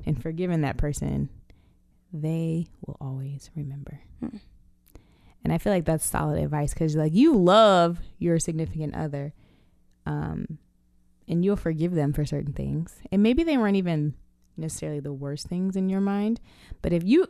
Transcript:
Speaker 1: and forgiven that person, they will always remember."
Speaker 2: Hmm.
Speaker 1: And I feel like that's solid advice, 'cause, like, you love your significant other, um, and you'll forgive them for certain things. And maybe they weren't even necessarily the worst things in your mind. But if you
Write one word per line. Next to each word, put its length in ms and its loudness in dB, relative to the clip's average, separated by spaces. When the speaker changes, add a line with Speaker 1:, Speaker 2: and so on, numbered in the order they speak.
Speaker 1:
and 160 -2
forgiven 400 -2
that 160 -2
person, 500 -2
they 540 -2
will 160 -10
always 540 -10
remember." 440 -10
Speaker 2:
Hmm. 160 -10
Speaker 1:
And 80 -2
I 60 0
feel 160 0
like 100 2
that's 220 0
solid 360 -2
advice, 320 -2
'cause, 220 0
like, 180 2
you 220 6
love 640 6
your 200 2
significant 560 -4
other, 380 -6
um, 540 -6
and 160 2
you'll 140 2
forgive 360 -2
them 200 2
for 100 0
certain 300 -4
things. 480 -6
And 100 4
maybe 220 4
they 140 2
weren't 180 2
even 380 0
necessarily 440 -8
the 100 -8
worst 360 -8
things 280 -2
in 140 0
your 100 0
mind. 400 0
But 120 2
if 100 2
you 260 4